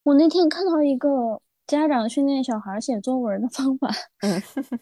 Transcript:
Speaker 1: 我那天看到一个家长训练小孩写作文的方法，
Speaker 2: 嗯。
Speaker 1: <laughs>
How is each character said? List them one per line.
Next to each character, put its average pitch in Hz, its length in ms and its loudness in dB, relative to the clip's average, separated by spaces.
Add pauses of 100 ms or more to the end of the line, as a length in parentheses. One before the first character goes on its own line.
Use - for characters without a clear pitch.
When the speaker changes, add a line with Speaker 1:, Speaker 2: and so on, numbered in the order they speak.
Speaker 1:
我 285 100 4
那 302 160 6
天 339 180 4
看 359 160 -2
到 320 200 2
一 277 120 2
个 254 460 -2 (240)
家 302 220 0
长 240 200 0
训 277 200 0
练 269 160 0
小 226 160 -4
孩 202 200 -8
写 226 220 -4
作 254 160 -2
文 208 240 -2
的 247 80 -2
方 269 300 -2
法， - 100 -2 (320)
Speaker 2:
嗯。 202 180 0 (160)
Speaker 1:
<laughs> 269 260 -6